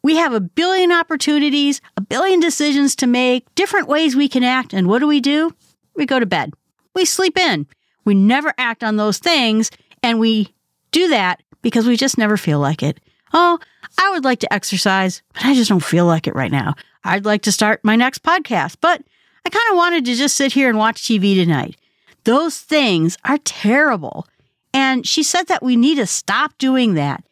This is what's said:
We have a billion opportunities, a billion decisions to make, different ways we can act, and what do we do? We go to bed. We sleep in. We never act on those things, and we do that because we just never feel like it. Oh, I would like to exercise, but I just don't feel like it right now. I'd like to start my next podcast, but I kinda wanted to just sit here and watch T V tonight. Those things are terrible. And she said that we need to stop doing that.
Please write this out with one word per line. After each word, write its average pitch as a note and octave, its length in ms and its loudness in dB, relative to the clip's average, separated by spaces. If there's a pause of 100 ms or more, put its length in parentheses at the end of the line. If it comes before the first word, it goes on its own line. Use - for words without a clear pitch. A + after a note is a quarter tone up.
We D#4 140 2
have D#4+ 160 0
a A3 80 -2
billion F4+ 500 0
opportunities, D4 920 0 (160)
a G3 40 -4
billion F4+ 380 0
decisions D4 560 0
to B3+ 120 0
make, B3 480 0
different G4 340 -2
ways D4 260 0
we C#4 140 2
can B3 160 0
act, B3+ 280 -2
and F#3 140 0
what A3 120 2
do D4 80 2
we D4 120 2
do? D4+ 340 0 (420)
We D4+ 100 -2
go C4 120 -2
to A#3+ 80 2
bed. E3 280 -4 (400)
We F#4 100 0
sleep F#4+ 340 0
in. A3 300 -2 (380)
We G3+ 100 4
never B3+ 420 2
act A#3 280 -6
on G#3+ 100 -2
those G#3 220 0
things, A3+ 520 0 (320)
and A#3 160 0
we A3 360 0 (380)
do F4 180 2
that G3 340 -2 (180)
because A#3 260 0
we A#3+ 100 2
just C4+ 200 -2
never G#3+ 200 0
feel D3 240 -2
like C#3+ 200 -2
it. C#3 200 -4 (320)
Oh, E4+ 260 4 (380)
I G4 140 0
would D#4+ 120 -4
like C4 160 0
to - 140 -4
exercise, F#3+ 680 -2 (120)
but - 120 -10
I C#4 100 2
just A#3 140 2
don't F3+ 140 2
feel F3 220 2
like E3 220 2
it - 80 -6
right C3 160 -4
now. C3 240 -2 (280)
I'd G3 220 -4
like G#3 180 -2
to G#3+ 80 0
start G#3+ 320 0
my A3 120 2
next B3 280 -2
podcast, A#3+ 580 -2
but E4 200 0 (440)
I F4 40 -4
kinda A4 260 0
wanted E4+ 300 2
to B3 100 -2
just C4+ 200 0
sit C4+ 180 0
here C4+ 160 2
and A3 80 0
watch A3 280 0
T A3 120 0
V G3 180 2
tonight. E3+ 420 0 (460)
Those C#4+ 360 0
things F#3 640 0
are C#4+ 160 -2
terrible. A#3+ 880 -2 (460)
And C4 340 0
she D#4+ 160 -2
said F4+ 240 -2
that - 160 -2
we B3+ 120 2
need C#4 200 4
to A3 120 -2
stop B3+ 500 -4
doing B3+ 380 0
that. C#3+ 360 -4